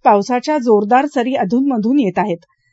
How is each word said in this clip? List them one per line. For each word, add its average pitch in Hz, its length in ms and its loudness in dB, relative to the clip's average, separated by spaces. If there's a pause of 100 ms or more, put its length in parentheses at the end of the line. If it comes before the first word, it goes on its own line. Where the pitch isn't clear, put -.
पावसाच्या 247 540 0
जोरदार 233 480 2
सरी 254 280 -4
अधूनमधून 240 640 0
येत 196 200 0
आहेत. 180 200 -4 (340)